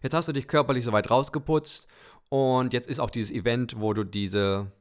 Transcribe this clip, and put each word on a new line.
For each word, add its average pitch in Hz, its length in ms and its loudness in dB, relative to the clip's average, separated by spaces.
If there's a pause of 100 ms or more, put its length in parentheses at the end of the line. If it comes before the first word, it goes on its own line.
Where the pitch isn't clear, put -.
Jetzt 139 100 -4
hast 165 140 0
du 160 40 -4
dich 139 160 -4
körperlich 139 380 2
soweit 104 240 2
rausgeputzt 143 760 0 (420)
und 127 420 2
jetzt 120 160 -2
ist 127 120 -6
auch 117 100 -2
dieses 110 220 -4
Event, 117 480 -2
wo 107 140 0
du 107 100 0
diese 98 760 0